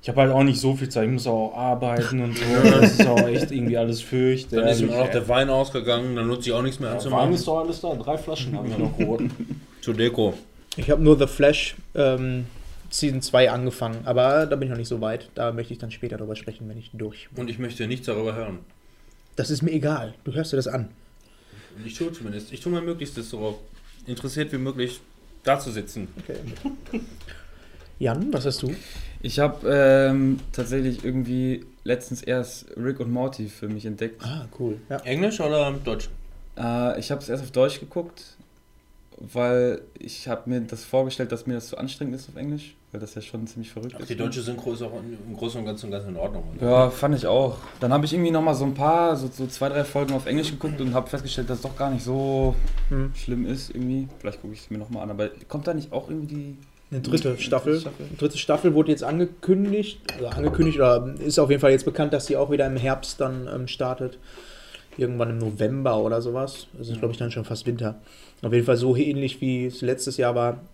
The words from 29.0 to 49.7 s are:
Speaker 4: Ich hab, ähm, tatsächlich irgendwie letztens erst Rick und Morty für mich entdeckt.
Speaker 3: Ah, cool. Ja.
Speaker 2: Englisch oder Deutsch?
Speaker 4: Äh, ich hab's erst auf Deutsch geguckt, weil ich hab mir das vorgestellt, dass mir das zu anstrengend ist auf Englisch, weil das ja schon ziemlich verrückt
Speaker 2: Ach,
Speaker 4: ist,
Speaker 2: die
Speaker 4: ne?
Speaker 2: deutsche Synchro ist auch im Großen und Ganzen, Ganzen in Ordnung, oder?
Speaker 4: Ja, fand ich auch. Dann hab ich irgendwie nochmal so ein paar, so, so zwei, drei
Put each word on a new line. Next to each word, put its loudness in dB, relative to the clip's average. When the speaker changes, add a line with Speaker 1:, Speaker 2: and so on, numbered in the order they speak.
Speaker 4:
Ich -4
hab, 0
ähm, 6
tatsächlich -2
irgendwie 0
letztens -4
erst -4
Rick -4
und -4
Morty -2
für -10
mich -6
entdeckt. -6
Speaker 3:
Ah, -6
cool. -4
Ja. -4
Speaker 2:
Englisch -2
oder 2
Deutsch? -4
Speaker 4:
Äh, 0
ich -8
hab's -6
erst -4
auf -12
Deutsch 2
geguckt, -10
weil 0
ich -14
hab -6
mir 0
das -10
vorgestellt, 0
dass -6
mir -2
das -6
zu -12
anstrengend -6
ist -14
auf -20
Englisch, -8
weil -10
das -12
ja -10
schon -10
ziemlich -12
verrückt -10
Speaker 2:
Ach, -14
Speaker 4:
ist, -12
Speaker 2:
die -4
Speaker 4:
ne? -4
Speaker 2:
deutsche -4
Synchro -6
ist -8
auch -8
im -12
Großen -6
und -6
Ganzen, -8
Ganzen -8
in -8
Ordnung, -4
oder? 2
Speaker 4:
Ja, 8
fand 2
ich -2
auch. 4
Dann 2
hab 4
ich -2
irgendwie 2
nochmal 2
so 0
ein 0
paar, 4
so, -4
so -6
zwei, -2
drei 0